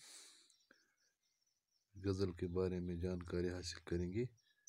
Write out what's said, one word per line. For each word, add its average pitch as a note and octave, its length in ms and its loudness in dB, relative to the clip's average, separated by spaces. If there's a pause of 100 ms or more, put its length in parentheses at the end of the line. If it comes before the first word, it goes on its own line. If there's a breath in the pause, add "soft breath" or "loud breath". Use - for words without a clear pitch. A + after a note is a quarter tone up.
(2000 soft breath)
गज़ल F#2+ 440 2
के F2+ 160 2
बारे F#2 240 4
में F2 200 -2
जानकारी F2 500 0
हासिल F2+ 300 -4 (100)
करेंगे F2+ 360 2 (440 loud breath)